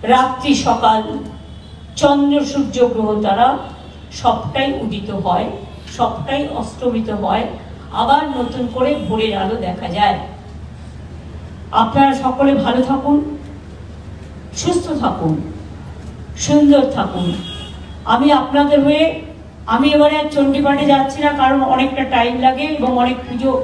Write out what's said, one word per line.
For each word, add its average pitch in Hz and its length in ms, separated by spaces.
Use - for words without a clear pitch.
রাত্রি 262 520
সকাল, 226 460
চন্দ্র 285 500
সূর্য - 320
গ্রহ 214 160
তারা 208 260
সবটাই 269 580
উদিত 202 260
হয়, 170 220
সবটাই 269 500
অস্তমিত 233 640
হয়, 202 360
আবার 277 200
নতুন 247 260
করে 254 180
ভোরের 220 360
আলো 202 140
দেখা 180 320
যায়। 190 300
আপনারা 277 400
সকলে 277 280
ভালো 247 240
থাকুন, 285 280
সুস্থ 349 240
থাকুন, 165 300
সুন্দর 285 540
থাকুন। 180 360
আমি 277 260
আপনাদের 285 540
হয়ে, 302 200
আমি 262 280
এবারে 294 220
আর 294 180
চণ্ডীপাঠে 277 500
যাচ্ছি 277 360
না, 294 100
কারণ 269 220
অনেকটা 262 400
টাইম 240 300
লাগে 262 200
এবং 254 200
অনেক 247 280
পুজো 254 260